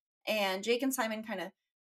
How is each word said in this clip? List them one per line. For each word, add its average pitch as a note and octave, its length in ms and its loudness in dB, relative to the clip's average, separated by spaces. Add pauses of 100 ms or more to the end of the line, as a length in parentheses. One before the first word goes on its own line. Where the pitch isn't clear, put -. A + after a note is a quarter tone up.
(260)
and G3 360 0
Jake A#3+ 200 2
and C4+ 120 2
Simon A3 300 -2
kinda F#3+ 280 -6 (280)